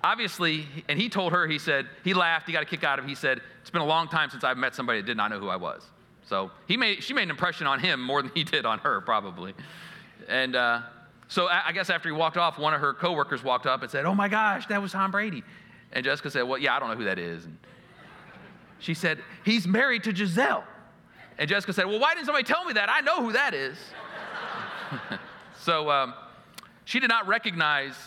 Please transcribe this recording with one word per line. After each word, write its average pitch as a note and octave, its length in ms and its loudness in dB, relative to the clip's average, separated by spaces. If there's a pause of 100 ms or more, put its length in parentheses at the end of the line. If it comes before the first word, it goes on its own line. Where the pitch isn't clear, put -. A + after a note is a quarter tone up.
obviously, E3+ 640 0 (220)
and D3 100 0
he A#3+ 80 2
told F#3 240 0
her, F3 160 2
he D#3 100 -2
said, C#3 300 0 (160)
he F#3 100 2
laughed, E3 320 2
he F3 60 -6
got D#3 120 0
a - 20 -4
kick E3 180 -4
out C#3 160 2
of C3 60 -8
it. - 20 -6
He C#3 80 -6
said, C3 260 0 (200)
"It's - 80 -20
been E3+ 120 0
a D3 40 0
long D#3+ 240 2
time D#3 200 2
since B2+ 140 -8
I've B2+ 140 2
met B2+ 180 -2
somebody A#2+ 240 0
that G2 60 -6
did A#2 100 -2
not G#2+ 140 0
know G#2 100 -4
who G2 80 -6
I F#2 80 0
was." D#2 340 -8 (340)
So F#2+ 280 -2 (160)
he G3+ 80 2
made, A3 260 0
she - 120 -6
made B3 100 2
an E3+ 60 -2
impression D#3+ 380 -2
on C3+ 120 2
him C3+ 240 0
more C#3 180 0
than C3 140 -6
he E3+ 80 0
did C#3+ 220 0
on A2 140 0
her, A#2+ 200 0
probably. G2 540 -2 (760)
And, B2+ 300 0
uh, A#2+ 240 2 (480)
so F3+ 180 2
I, F3 200 2
I E3+ 40 0
guess F3+ 180 -2
after E3+ 200 0
he D3+ 40 -4
walked D#3+ 220 2
off, E3+ 220 2
one D3+ 160 2
of C#3+ 80 2
her C#3 120 2
coworkers D3 500 0
walked B2 220 0
up C3 160 2
and B2+ 80 -8
said, C#3 160 -2
"Oh F#3 80 2
my G3+ 140 4
gosh, G#3 380 2
that G3+ 160 0
was F#3+ 100 -6
Tom G3 200 0
Brady." G3 300 -2 (520)
And B2+ 100 -2
Jessica C#3 260 0
said, B2+ 120 0
"Well, B2+ 160 0
yeah, C3 180 2
I C#3+ 40 0
don't B2 100 -4
know A2 80 -2
who A2+ 80 -2
that F#2+ 120 2
is." E2+ 280 -6
And D#2 120 -14 (1200)
she E3 140 -4
said, D#3+ 300 0 (220)
"He's G#3+ 200 4
married A3+ 380 4
to A3 80 0
Gisele." G3 540 2 (720)
And D3 120 0
Jessica G3 220 2
said, F#3 140 2
"Well, G#3 140 0
why D4+ 140 6
didn't E4 120 -4
somebody C#4+ 180 2
tell E4+ 220 2
me E4+ 80 -4
that? G#3 160 2
I C#4+ 100 4
know D4+ 220 2
who A#3 100 0
that B3+ 220 2
is." C3+ 240 -4 (1120)
<laughs> - 280 -8 (400)
So, D#3 300 2
um, C3+ 240 4 (680)
she - 160 -2
did B3+ 100 2
not A3 180 4
recognize D#3 680 2 (120)